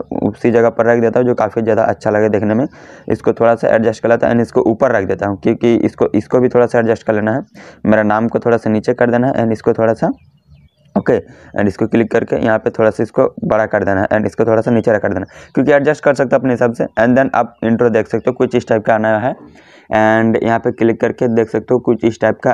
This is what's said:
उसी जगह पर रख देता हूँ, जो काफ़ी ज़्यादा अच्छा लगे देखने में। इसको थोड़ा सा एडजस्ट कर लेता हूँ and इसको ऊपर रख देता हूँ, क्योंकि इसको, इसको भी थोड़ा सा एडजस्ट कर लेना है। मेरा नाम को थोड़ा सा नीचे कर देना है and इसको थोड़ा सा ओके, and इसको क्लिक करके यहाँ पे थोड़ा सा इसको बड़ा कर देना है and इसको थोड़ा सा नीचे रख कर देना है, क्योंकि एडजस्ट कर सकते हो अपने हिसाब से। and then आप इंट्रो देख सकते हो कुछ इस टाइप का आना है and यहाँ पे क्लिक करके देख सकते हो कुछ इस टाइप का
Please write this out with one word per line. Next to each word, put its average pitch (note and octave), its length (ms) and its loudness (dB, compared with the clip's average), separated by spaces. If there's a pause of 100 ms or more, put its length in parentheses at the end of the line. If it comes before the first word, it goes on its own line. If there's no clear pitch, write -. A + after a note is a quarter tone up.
(240)
उसी A2 280 -2
जगह A#2 200 4
पर A2+ 140 -2
रख A#2+ 160 2
देता A2+ 180 0
हूँ, B2+ 80 0
जो A#2+ 80 0
काफ़ी A2+ 260 -2
ज़्यादा A2 220 0
अच्छा G#2+ 260 -2
लगे G#2+ 200 2
देखने G#2+ 240 -2
में। B2+ 120 -2 (440)
इसको G#2+ 240 0
थोड़ा A#2 220 2
सा - 140 -4
एडजस्ट A2+ 340 0
कर A2+ 60 0
लेता A#2 180 0
हूँ A#2+ 60 0
and A#2 80 2
इसको A#2 220 0
ऊपर A2+ 280 0
रख G2 160 -2
देता F#2+ 200 -4
हूँ, G2+ 120 -6
क्योंकि A#2 380 0
इसको, G#2+ 380 -2
इसको - 240 0
भी B2 100 2
थोड़ा A#2+ 160 2
सा A#2+ 140 0
एडजस्ट A2+ 240 -2
कर A2+ 100 -2
लेना G#2+ 200 -2
है। A2 100 -6 (420)
मेरा G#2+ 200 4
नाम G#2+ 220 0
को A2 120 -4
थोड़ा A#2 180 0
सा A2+ 120 -6
नीचे A2 240 0
कर A#2+ 180 0
देना A#2+ 160 0
है C#3 80 -2
and A2+ 160 0
इसको A2 220 0
थोड़ा A2+ 220 0
सा E3 160 -2 (840)
ओके, C3+ 220 0 (360)
and G#2 140 -2
इसको G#2+ 200 -4
क्लिक A2+ 240 0
करके A2+ 240 -2
यहाँ A2 240 0
पे - 100 -4
थोड़ा A2 200 0
सा A#2 140 -2
इसको C3 220 0 (200)
बड़ा G#2+ 220 0
कर G#2 160 -2
देना F#2+ 180 0
है - 80 0
and G#2 160 0
इसको A2 200 -2
थोड़ा A2+ 160 2
सा B2 100 -2
नीचे A2+ 220 2
रख G#2 80 0
कर G2+ 120 -2
देना G2 140 -6
है, - 280 -20
क्योंकि C#3 160 2
एडजस्ट C#3+ 320 2
कर D3 100 2
सकते C3+ 220 -2
हो B2+ 40 2
अपने B2+ 140 -2
हिसाब A#2+ 200 0
से। - 120 -4 (140)
and A#2+ 180 2
then C3+ 180 2
आप A#2 280 -2
इंट्रो A2+ 260 2
देख G#2+ 180 0
सकते A2+ 220 -4
हो B2 60 -2
कुछ B2 200 -2
इस A#2 120 -2
टाइप A2 180 0
का A#2 100 2
आना A2 240 0
है C3 160 -4 (560)
and A2 520 2
यहाँ A2+ 160 0
पे A#2+ 120 -4
क्लिक A2+ 300 0
करके A#2+ 280 -2
देख A2+ 200 0
सकते A#2 240 -4
हो B2 80 2
कुछ A#2+ 240 -2
इस A2+ 160 -2
टाइप A2 180 0
का C3 140 0